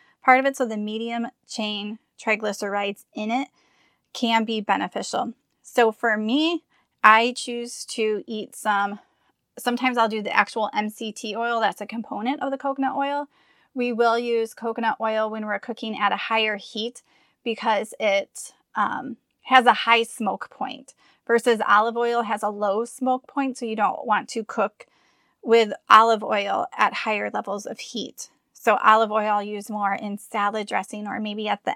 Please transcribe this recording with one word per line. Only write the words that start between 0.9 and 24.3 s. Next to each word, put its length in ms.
chain 520
triglycerides 920
in 160
it 200
can 320
be 160
beneficial. 720
So 300
for 260
me, 460
I 340
choose 520
to 360
eat 300
some, 440
sometimes 400
I'll 100
do 140
the 120
actual 380
M 160
C 220
T 240
oil 240
that's 220
a 40
component 560
of 80
the 80
coconut 380
oil, 320
we 180
will 280
use 340
coconut 480
oil 280
when 160
we're 140
cooking 380
at 140
a 60
higher 400
heat 440
because 560
it, 540
um, 420
has 180
a 80
high 300
smoke 460
point 440
versus 400
olive 300
oil 240
has 220
a 60
low 360
smoke 420
point, 300
so 80
you 100
don't 300
want 240
to 140